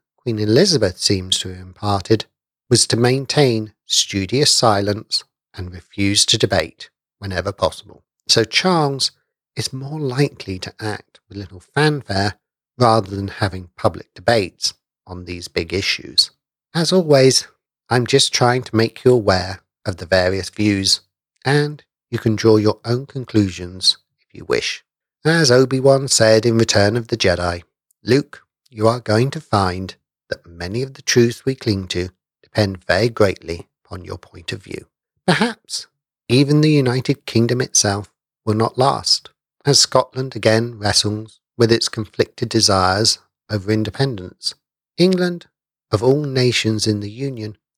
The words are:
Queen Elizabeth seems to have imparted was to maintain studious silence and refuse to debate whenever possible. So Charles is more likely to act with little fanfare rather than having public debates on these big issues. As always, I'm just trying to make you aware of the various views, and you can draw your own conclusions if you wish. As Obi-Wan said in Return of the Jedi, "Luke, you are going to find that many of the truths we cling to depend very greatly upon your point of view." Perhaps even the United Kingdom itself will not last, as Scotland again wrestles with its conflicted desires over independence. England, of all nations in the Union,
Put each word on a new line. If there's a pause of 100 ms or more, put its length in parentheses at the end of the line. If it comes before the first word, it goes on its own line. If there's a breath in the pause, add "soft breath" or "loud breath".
(160)
Queen
Elizabeth
seems
to
have
imparted (460)
was
to
maintain (100)
studious
silence (280)
and
refuse
to
debate (300)
whenever
possible. (220)
So
Charles (440)
is
more
likely
to
act
with
little
fanfare (420)
rather
than
having
public
debates (340)
on
these
big
issues. (440)
As
always, (440)
I'm
just
trying
to
make
you
aware (240)
of
the
various
views, (420)
and (260)
you
can
draw
your
own
conclusions (200)
if
you
wish. (420)
As
Obi-Wan
said
in
Return
of
the
Jedi, (400)
"Luke, (280)
you
are
going
to
find (340)
that
many
of
the
truths
we
cling
to (320)
depend
very
greatly (160)
upon
your
point
of
view." (380)
Perhaps (420)
even
the
United
Kingdom
itself (340)
will
not
last, (360)
as
Scotland
again
wrestles (160)
with
its
conflicted
desires (320)
over
independence. (420)
England, (440)
of
all
nations
in
the
Union, (220)